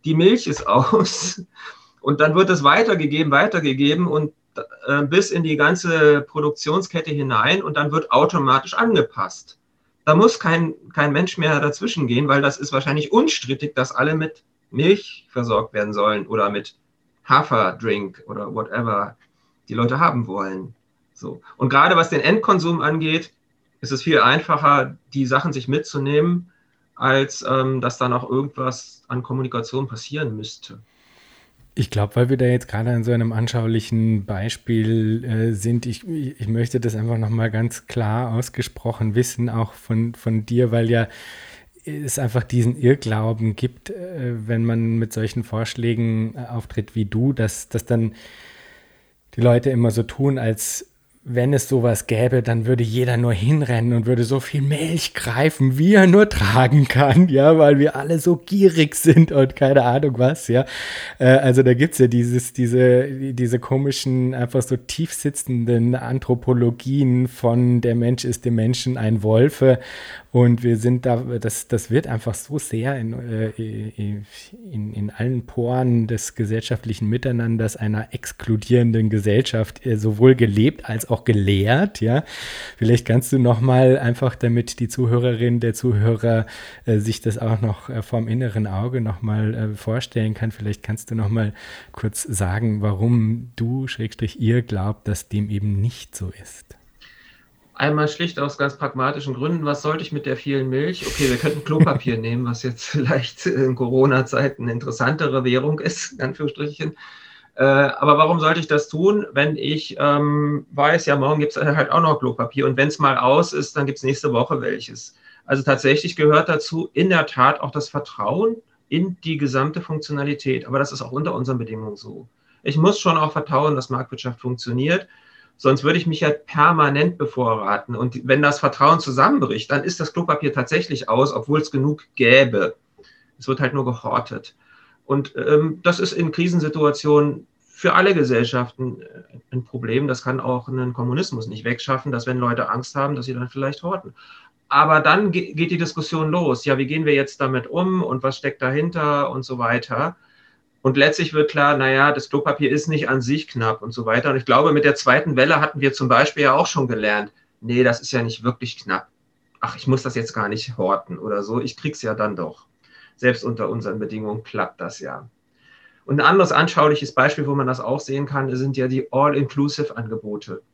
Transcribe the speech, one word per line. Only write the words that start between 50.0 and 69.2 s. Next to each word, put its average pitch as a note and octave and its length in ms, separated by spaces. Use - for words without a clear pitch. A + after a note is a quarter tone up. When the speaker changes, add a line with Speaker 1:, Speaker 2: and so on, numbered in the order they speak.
Speaker 2:
tun, C3+ 340
als - 560
wenn B2 280
es - 160
sowas A#2+ 360
gäbe, A#2+ 360
dann A#2 240
würde A#2+ 180
jeder A#2+ 320
nur A#2+ 160
hinrennen A#2+ 640
und A2+ 100
würde A#2+ 200
so C3 160
viel C#3+ 200
Milch D3+ 540
greifen, C3 640
wie F#3 160
er F#3+ 120
nur G#3 220
tragen B2 580
kann, C#3+ 420
ja, C#3+ 280
weil D3 220
wir D3 180
alle D3+ 220
so E3+ 180
gierig E3+ 580
sind D#3+ 380
und C3+ 240
keine C3+ 280
Ahnung B2+ 340
was, B2+ 300
ja. B2 180
Äh, - 60
also C3 380
da B2+ 100
gibt's C#3 240
ja B2+ 120
dieses, A#2+ 440
diese, B2+ 560
diese A#2+ 260
komischen, C3 760
einfach B2 260
so B2+ 160
tiefsitzenden B2 1200
Anthropologien B2+ 1300
von B2 540
der A#2 140
Mensch A#2+ 320
ist A#2+ 180
dem A#2 120
Menschen B2 420
ein A2 240